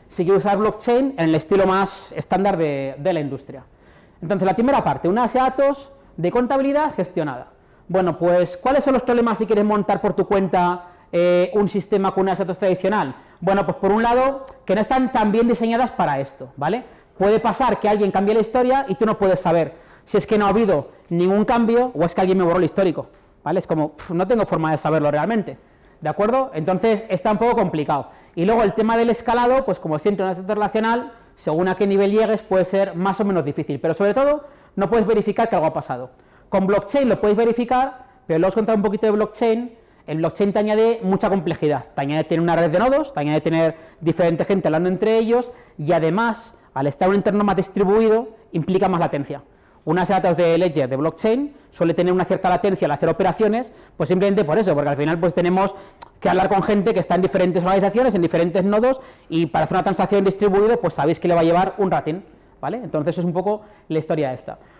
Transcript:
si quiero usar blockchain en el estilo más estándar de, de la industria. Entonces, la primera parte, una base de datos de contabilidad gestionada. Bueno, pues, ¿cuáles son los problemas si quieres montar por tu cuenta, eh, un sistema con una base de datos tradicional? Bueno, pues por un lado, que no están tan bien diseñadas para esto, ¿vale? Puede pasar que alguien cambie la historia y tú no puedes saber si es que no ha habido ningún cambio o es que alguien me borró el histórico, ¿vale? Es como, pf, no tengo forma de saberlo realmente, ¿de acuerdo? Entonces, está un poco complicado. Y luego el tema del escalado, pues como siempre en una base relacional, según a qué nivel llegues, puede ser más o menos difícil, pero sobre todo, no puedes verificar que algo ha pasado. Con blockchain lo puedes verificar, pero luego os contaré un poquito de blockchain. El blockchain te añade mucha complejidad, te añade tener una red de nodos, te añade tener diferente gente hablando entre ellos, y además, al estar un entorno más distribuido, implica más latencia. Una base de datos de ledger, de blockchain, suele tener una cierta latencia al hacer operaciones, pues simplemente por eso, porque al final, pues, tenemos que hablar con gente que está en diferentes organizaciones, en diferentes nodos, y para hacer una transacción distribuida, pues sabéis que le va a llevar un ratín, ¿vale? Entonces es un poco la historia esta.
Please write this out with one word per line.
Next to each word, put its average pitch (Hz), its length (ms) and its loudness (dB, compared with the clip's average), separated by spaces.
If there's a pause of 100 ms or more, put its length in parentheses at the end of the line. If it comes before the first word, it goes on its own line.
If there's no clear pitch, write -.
si - 140 -4
quiero 190 140 4
usar 202 200 0
blockchain 247 600 0
en 165 120 0
el 160 60 2
estilo 196 300 2
más 190 500 -2
estándar 185 420 0
de, 139 400 -2
de 175 160 0
la 165 60 -2
industria. 135 440 -10 (580)
Entonces, 185 240 -2
la 190 80 2
primera 254 300 0
parte, 151 240 -2
una 220 160 2
base 247 160 0
de 254 40 2
datos 277 480 0 (260)
de 175 140 -2
contabilidad 277 640 0
gestionada. 151 540 -6 (400)
Bueno, 180 320 0
pues, 175 380 2
¿cuáles 277 260 0
son 277 100 2
los 247 80 0
problemas 240 380 0
si 220 80 -2
quieres 208 180 2
montar 208 340 0
por 196 140 -2
tu 185 140 -2
cuenta, 180 640 0 (220)
eh, 180 440 2
un 202 120 2
sistema 196 460 -2
con 196 80 0
una 190 120 0
base 196 100 -4
de 170 40 -4
datos 185 120 -8
tradicional? 185 560 -2 (260)
Bueno, 196 240 0
pues 165 120 -4
por 190 140 0
un 220 120 2
lado, 254 420 0 (180)
que - 120 0
no 214 60 2
están 262 300 0
tan 214 200 2
bien 233 160 4
diseñadas 233 440 0
para 147 280 -2
esto, 131 360 -12
¿vale? 175 280 -4 (340)
Puede 208 220 4
pasar 226 400 0
que 214 100 0
alguien 208 220 2
cambie 202 240 0
la 226 60 4
historia 254 460 0
y 190 80 -4
tú 226 100 0
no 214 120 0
puedes 190 220 2
saber 165 340 0 (320)
si - 120 -2
es - 100 0
que 220 100 0
no 208 80 2
ha 196 40 2
habido 190 420 0 (180)
ningún 185 340 2
cambio 240 520 2
o 151 80 0
es 170 100 -2
que 208 80 -2
alguien 185 160 2
me 185 60 2
borró 170 160 2
el 180 60 2
histórico, 156 420 -2 (360)
¿vale? 170 160 -2
Es - 80 -6
como, 156 260 -2
pf, - 200 -12
no 180 140 -2
tengo 220 180 0
forma 160 260 -2
de 151 60 0
saberlo 151 340 0
realmente, 160 460 -2 (420)
¿de 151 100 -6
acuerdo? 240 440 0
Entonces, 185 560 0
está 214 220 -2
un 208 60 0
poco 240 200 0
complicado. 151 540 -2 (240)
Y 165 100 -2
luego 226 180 2
el 202 100 0
tema 220 220 0
del 233 140 2
escalado, 240 560 0
pues 185 140 -4
como 156 200 -4
siempre 196 240 0
en 185 80 -2
una 175 80 -8
base 190 140 -6
relacional, 220 580 -2 (240)
según 165 320 -2
a 185 80 -2
qué 202 100 0
nivel 196 260 2
llegues, 214 300 2
puede 185 220 0
ser 190 320 -2
más 185 240 -2
o 214 60 0
menos 185 180 0
difícil, 143 380 -6
pero 165 120 0
sobre 202 200 0
todo, 285 320 0 (320)
no 190 120 0
puedes 220 160 2
verificar 202 440 0
que 202 60 -2
algo 160 120 0
ha 151 60 -2
pasado. 127 380 -8 (360)
Con 190 180 0
blockchain 202 440 2
lo 196 100 2
puedes 214 160 2
verificar, 240 680 0 (200)
pero 165 140 0
luego 185 100 2
os 185 60 -4
contaré 220 220 0
un 196 60 2
poquito 220 220 -2
de 220 60 2
blockchain. 226 640 -2 (300)
El 151 120 -6
blockchain 170 340 0
te 208 80 0
añade 220 420 2
mucha 190 280 0
complejidad, 156 560 -2 (100)
te 143 60 -4
añade 151 240 -2
tener 165 160 0
una 170 140 0
red 170 140 2
de 156 80 0
nodos, 269 360 0
te - 80 -6
añade 151 180 0
tener 160 360 0 (260)
diferente 165 420 0
gente 196 240 0
hablando 160 220 0
entre 214 280 0
ellos, 233 340 0 (260)
y 156 160 -2
además, 185 600 -2 (200)
al 139 140 -2
estar 165 200 -2
un 196 80 4
entorno 202 280 0
más 196 120 0
distribuido, 214 760 2 (220)
implica 185 380 0
más 175 100 -2
latencia. 143 420 -4 (440)
Una 170 160 0
base 180 120 0
de 185 60 2
datos 175 180 2
de 165 200 2
ledger, 147 320 0
de 131 60 -2
blockchain, 220 600 -2 (160)
suele 165 220 0
tener 175 200 0
una 180 120 0
cierta 185 240 -2
latencia 180 360 0
al 143 60 0
hacer 160 180 0
operaciones, 202 600 0 (240)
pues 160 140 -4
simplemente 196 340 2
por 151 140 0
eso, 190 180 2
porque 143 140 0
al 143 80 -2
final, 156 220 -2
pues, 170 140 0
tenemos 185 400 0 (460)
que 185 100 -2
hablar 185 200 2
con 196 140 2
gente 214 300 2
que 180 60 0
está 175 160 0
en 185 60 2
diferentes 180 420 0
organizaciones, 196 520 2
en 180 60 2
diferentes 170 420 0
nodos, 220 380 2 (280)
y 165 160 0
para 156 200 0
hacer - 100 -2
una 180 80 0
transacción 196 400 0
distribuida, 202 540 2
pues 180 160 -4
sabéis 156 260 0
que - 80 -2
le 175 60 2
va 170 80 4
a - 20 2
llevar 175 340 2
un 196 140 0
ratín, 160 320 -4 (380)
¿vale? 170 220 -6
Entonces 156 340 -4
es 175 80 -2
un 175 80 -2
poco 208 300 -4 (260)
la 160 100 -2
historia 156 320 -4
esta. - 260 -14 (220)